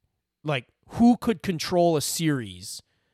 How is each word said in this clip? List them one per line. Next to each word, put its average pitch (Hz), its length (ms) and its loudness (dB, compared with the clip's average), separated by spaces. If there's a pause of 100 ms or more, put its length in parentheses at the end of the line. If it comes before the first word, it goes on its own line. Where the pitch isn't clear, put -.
(440)
like, 143 220 -4 (240)
who 233 260 6
could 220 260 -4
control 170 540 0
a 143 60 -2
series 117 800 -4 (320)